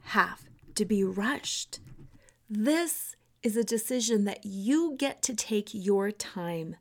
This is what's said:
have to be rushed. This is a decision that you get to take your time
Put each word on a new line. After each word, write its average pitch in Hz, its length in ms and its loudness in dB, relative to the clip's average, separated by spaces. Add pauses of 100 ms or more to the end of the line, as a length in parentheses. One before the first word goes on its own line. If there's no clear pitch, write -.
have - 440 0 (240)
to 214 100 0
be 196 200 4
rushed. 202 760 -2 (720)
This 302 640 0 (280)
is 220 120 2
a 233 80 2
decision 226 600 2
that 196 180 -6
you 262 540 2
get 277 240 -2
to 247 140 -2
take 208 360 -2
your 196 400 2
time 170 680 -6